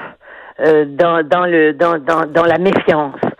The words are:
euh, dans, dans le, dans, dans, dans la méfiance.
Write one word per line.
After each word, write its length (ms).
euh, 260
dans, 400
dans 200
le, 260
dans, 280
dans, 260
dans 180
la 140
méfiance. 580